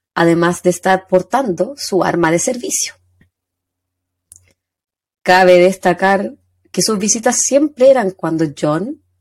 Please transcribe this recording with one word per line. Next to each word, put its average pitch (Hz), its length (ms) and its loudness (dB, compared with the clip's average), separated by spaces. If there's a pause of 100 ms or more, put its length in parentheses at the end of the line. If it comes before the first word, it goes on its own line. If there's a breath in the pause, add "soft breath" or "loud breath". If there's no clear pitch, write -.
(160)
además 170 480 0
de 180 80 0
estar 185 360 -2
portando 202 720 -2
su - 260 -4
arma 170 280 0
de 170 80 0
servicio. - 560 -8 (2250)
Cabe 180 380 6
destacar 190 760 0 (380)
que 185 100 -6
sus 220 160 -2
visitas 220 420 -2
siempre 277 520 2
eran 220 200 0
cuando 165 340 -4 (140)
John 170 440 -4 (180)